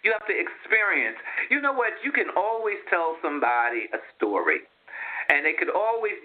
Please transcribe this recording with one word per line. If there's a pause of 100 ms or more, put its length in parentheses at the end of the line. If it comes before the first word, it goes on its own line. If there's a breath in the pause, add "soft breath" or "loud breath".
You
have
to
experience. (320 loud breath)
You
know
what? (100)
You
can
always (100)
tell
somebody
a (180)
story. (680 loud breath)
And
it
could
always